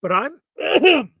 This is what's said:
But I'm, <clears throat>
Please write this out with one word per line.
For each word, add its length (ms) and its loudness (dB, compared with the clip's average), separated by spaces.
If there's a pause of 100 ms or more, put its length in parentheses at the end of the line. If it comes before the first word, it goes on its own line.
But 100 -6
I'm, 280 -4 (180)
<clears throat> 640 0